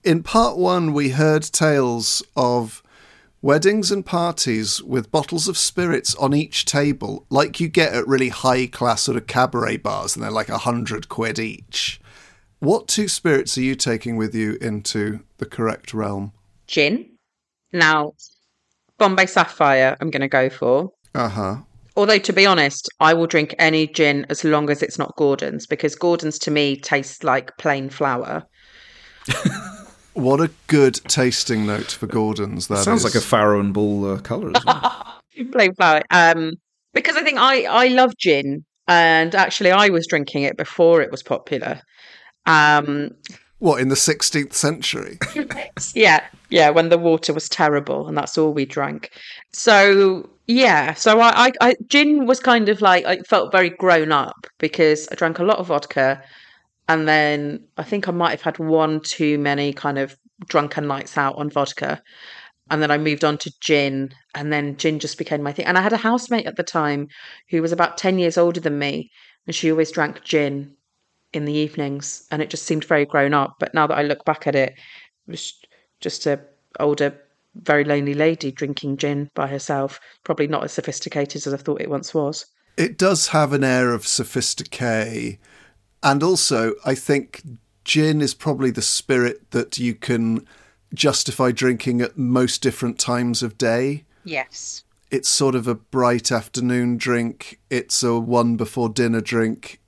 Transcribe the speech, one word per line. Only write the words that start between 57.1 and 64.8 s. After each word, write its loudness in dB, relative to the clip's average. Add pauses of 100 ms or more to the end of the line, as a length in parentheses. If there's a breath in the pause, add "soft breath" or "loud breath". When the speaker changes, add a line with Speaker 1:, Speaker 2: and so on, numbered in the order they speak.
Speaker 2:
I -10
think -4
I -4
might 0
have -6
had -4
one 0
too -2
many -2
kind -6
of -6 (300)
drunken -2
nights -6
out -2
on -6
vodka. -4 (680 loud breath)
And -2
then 0
I 2
moved -2
on 0
to -10 (100)
gin, 0 (240)
and -6
then -4
gin -2